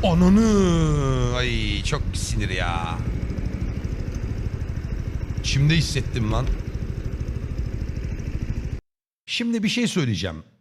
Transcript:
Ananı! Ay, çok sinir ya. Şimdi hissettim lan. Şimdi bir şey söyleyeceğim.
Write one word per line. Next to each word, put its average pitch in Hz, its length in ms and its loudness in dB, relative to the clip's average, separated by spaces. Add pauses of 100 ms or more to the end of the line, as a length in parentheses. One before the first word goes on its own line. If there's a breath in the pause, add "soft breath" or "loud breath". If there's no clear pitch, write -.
Ananı! 170 1300 6
Ay, 110 480 0
çok - 180 -2 (120)
sinir 107 360 -2
ya. 87 480 -2 (2500)
Şimdi 143 320 4
hissettim 127 560 0
lan. 117 140 2 (2750)
Şimdi 233 380 0
bir 220 60 4
şey 240 180 2
söyleyeceğim. 95 560 0 (180)